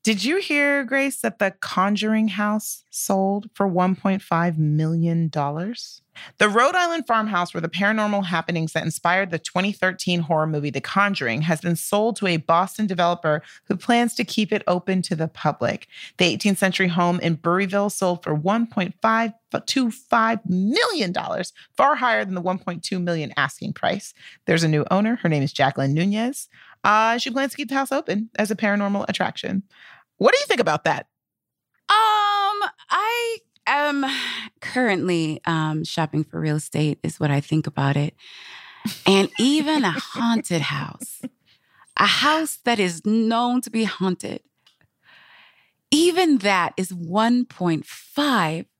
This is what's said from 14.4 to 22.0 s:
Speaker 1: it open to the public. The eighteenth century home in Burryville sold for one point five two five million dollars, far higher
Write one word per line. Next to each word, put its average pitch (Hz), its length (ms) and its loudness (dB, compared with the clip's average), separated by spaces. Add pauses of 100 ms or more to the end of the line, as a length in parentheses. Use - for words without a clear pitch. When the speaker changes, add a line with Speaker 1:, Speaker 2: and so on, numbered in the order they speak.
Speaker 1:
it 208 160 0
open 180 360 2
to 170 120 -2
the 160 140 -2
public. - 580 -2 (300)
The 180 80 6
eighteenth 196 320 2
century 190 320 2
home 175 320 2
in 165 160 0
Burryville 196 540 0
sold 175 320 -2
for 156 100 -2
one 202 340 0
point 190 340 -2
five 220 300 2 (340)
two 254 240 0
five 226 560 0
million 208 680 0
dollars, - 400 -4 (240)
far 285 180 4
higher 220 300 0